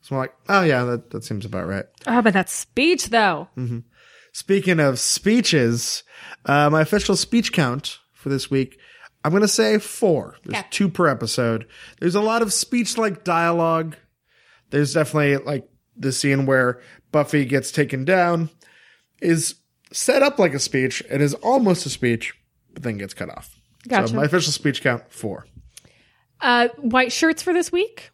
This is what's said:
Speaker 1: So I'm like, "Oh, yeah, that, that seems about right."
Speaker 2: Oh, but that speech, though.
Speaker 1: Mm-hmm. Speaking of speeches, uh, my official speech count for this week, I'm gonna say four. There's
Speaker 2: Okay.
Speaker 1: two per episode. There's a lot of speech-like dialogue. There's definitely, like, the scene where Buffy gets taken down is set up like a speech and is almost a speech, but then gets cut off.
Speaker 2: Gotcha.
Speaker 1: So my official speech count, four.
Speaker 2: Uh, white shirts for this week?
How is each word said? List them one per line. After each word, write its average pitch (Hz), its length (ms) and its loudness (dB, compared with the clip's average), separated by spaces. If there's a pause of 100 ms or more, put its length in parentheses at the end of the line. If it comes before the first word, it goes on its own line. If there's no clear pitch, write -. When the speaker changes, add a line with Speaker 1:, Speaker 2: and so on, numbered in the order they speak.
Speaker 1:
So - 160 -10
I'm 131 40 -2
like, 131 140 -6 (140)
"Oh, 196 140 4
yeah, 135 220 2
that, 120 260 -4
that 107 140 -10
seems 104 200 -8
about 92 240 -8
right." 98 160 -4 (220)
Speaker 2:
Oh, 240 160 2
but 214 100 4
that 190 160 0
speech, - 640 -2
though. 190 380 0 (100)
Speaker 1:
Mm-hmm. 120 220 -6 (520)
Speaking 180 480 0
of 135 180 2
speeches, 139 1040 0 (440)
uh, 147 240 4
my 156 100 4
official 196 360 0
speech - 360 0
count 131 460 -2 (160)
for - 160 -8
this 135 200 -4
week, 135 280 -2 (460)
I'm 156 80 0
gonna 208 140 4
say 214 320 2
four. - 680 -2
There's - 140 -8
Speaker 2:
Okay. - 120 -12
Speaker 1:
two 196 180 0
per 170 180 0
episode. 113 600 -2 (340)
There's 175 160 0
a 208 40 2
lot 220 220 0
of 214 100 -2
speech-like 220 720 -2
dialogue. 165 680 0 (760)
There's 143 240 0
definitely, 147 420 2
like, 139 320 -6 (280)
the 135 160 -4
scene 135 340 0
where 127 340 2 (320)
Buffy 147 320 2
gets 127 260 -2
taken 139 340 -2
down 175 440 2 (720)
is 165 360 0 (360)
set 269 300 2
up 277 160 2
like 170 160 4
a 143 40 -2
speech 131 520 -2
and 135 120 0
is 147 120 2
almost 214 500 2
a 139 60 -6
speech, 117 420 -2 (400)
but - 100 -16
then 117 140 -6
gets 98 160 -10
cut 92 160 -12
off. - 320 -18 (260)
Speaker 2:
Gotcha. 233 220 2
Speaker 1:
So 113 80 -2
my 139 80 2
official 156 280 2
speech - 300 -2
count, 120 280 0
four. - 360 -10 (920)
Speaker 2:
Uh, 240 280 4 (100)
white 254 340 0
shirts 320 300 0
for 359 100 -2
this 339 180 0
week? 392 440 -4